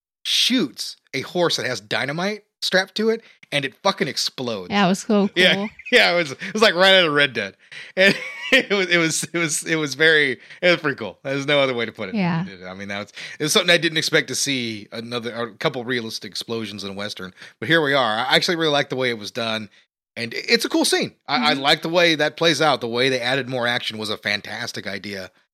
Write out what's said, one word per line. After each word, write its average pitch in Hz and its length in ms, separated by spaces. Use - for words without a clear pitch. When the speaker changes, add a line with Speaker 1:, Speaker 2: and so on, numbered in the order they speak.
Speaker 1:
shoots - 720
a 135 80
horse 175 340
that 110 100
has 123 140
dynamite 147 640
strapped 190 340
to 214 120
it, - 140
and 143 120
it 135 180
fucking 190 260
explodes. 113 600
Speaker 2:
That 202 180
was 185 140
so 208 280
cool. - 60
Speaker 1:
Yeah, 180 320
<laughs> - 140
yeah, 208 200
it 175 40
was, 156 160
it 190 200
was 214 80
like 208 140
right 190 240
out 175 80
of 151 80
Red 143 180
Dead. 104 240
And 196 180
<laughs> - 180
it 254 180
was, 196 200
it 175 80
was, 160 340
it 170 60
was, 165 260
it 165 120
was 147 180
very, 151 380
it 180 100
was 170 60
pretty 143 200
cool. 98 280
There's 139 220
no 147 140
other 135 120
way 117 140
to 110 60
put 101 180
it. 117 60
Speaker 2:
Yeah. 175 280
Speaker 1:
I 92 60
mean, 98 140
that 101 100
was, 104 140
it 151 60
was 151 100
something 180 160
I 175 80
didn't 160 180
expect 151 320
to 131 60
see 117 580
another, 117 420
a 117 200
couple 135 300
realistic 113 460
explosions 104 540
in 98 60
a 98 40
Western, 95 380
but 110 80
here 165 140
we 139 120
are. 117 240
I 131 180
actually 170 200
really 160 160
like 143 180
the 135 60
way 127 120
it 117 100
was 101 120
done, 110 400
and 117 200
i-, 147 120
it's 233 200
a - 20
cool 320 160
scene. 320 300
I, - 240
I - 40
Speaker 2:
Mm-hmm. 139 80
Speaker 1:
like 156 200
the 165 60
way 170 280
that 151 200
plays 165 240
out. 135 220
The 120 60
way 123 200
they 127 120
added 127 280
more 123 180
action 120 300
was 107 140
a 101 80
fantastic 104 680
idea. 98 440